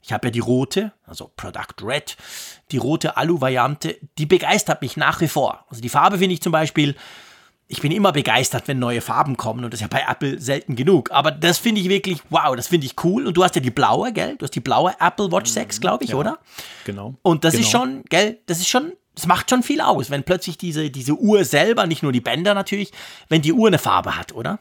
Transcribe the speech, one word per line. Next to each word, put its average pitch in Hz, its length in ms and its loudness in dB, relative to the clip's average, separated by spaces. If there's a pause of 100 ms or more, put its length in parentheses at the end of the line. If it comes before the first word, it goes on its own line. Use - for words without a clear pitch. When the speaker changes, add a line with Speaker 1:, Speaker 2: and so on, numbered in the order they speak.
Speaker 1:
ich - 60 -10
habe - 160 -4
ja 117 40 -2
die 117 100 -2
rote, 131 500 0 (140)
also - 320 -18
Product - 440 -12
Red, 135 360 -6 (560)
die 131 40 0
rote - 380 0
Alu-Variante, 135 800 0 (220)
die 156 80 0
begeistert 175 560 2
mich 135 160 -6
nach 151 240 2
wie 156 80 2
vor. - 400 -2
Also 117 120 -16
die 123 60 -8
Farbe 170 300 4
finde 185 160 2
ich - 80 -6
zum 175 100 -2
Beispiel, 156 440 0 (720)
ich - 120 -12
bin 143 140 -2
immer 196 180 4
begeistert, 123 560 0
wenn 135 120 -2
neue 120 200 -2
Farben 131 380 -2
kommen 120 260 -6
und 117 100 -10
das 110 60 -8
ist - 40 -6
ja 101 40 -6
bei 135 180 -2
Apple 135 360 -4
selten 139 340 -4
genug. 143 360 4
Aber 143 200 2
das 160 260 0
finde 220 220 0
ich 180 80 -2
wirklich, 190 320 0 (120)
wow, 151 220 2
das 120 140 -6
finde 160 180 2
ich - 200 -8
cool. 226 220 2
Und 170 100 0
du 185 80 6
hast - 100 0
ja 160 60 2
die 123 100 0
blaue, 180 400 2
gell? 208 240 -4
Du - 80 -10
hast 139 120 -6
die 127 40 -4
blaue 131 400 0
Apple 180 320 0
Watch 196 200 0
sechs, - 280 -6
glaub - 220 -2
ich, 254 80 -8
Speaker 2:
Ja, - 80 -4
Speaker 1:
oder? 226 220 -4 (440)
Speaker 2:
genau. 101 380 -10
Speaker 1:
Und 165 240 2
das 160 80 6
ist 226 180 2
Speaker 2:
Genau. 247 140 2
Speaker 1:
schon, 135 240 -8
gell, 214 380 2
das 170 120 -2
ist 185 80 -2
schon, 302 240 0 (240)
das - 100 -10
macht 180 260 0
schon 254 120 4
viel 294 160 -2
aus, - 300 0
wenn 139 160 -4
plötzlich 180 320 -2
diese, 156 320 -6
diese 135 240 -4
Uhr 208 320 4
selber, 196 420 2
nicht 160 160 -2
nur 143 80 2
die 123 80 2
Bänder 160 340 0
natürlich, 196 380 -2 (380)
wenn 160 120 4
die 156 120 2
Uhr 226 160 6
eine 170 80 4
Farbe 92 400 0
hat, - 160 -12
oder? 147 280 -6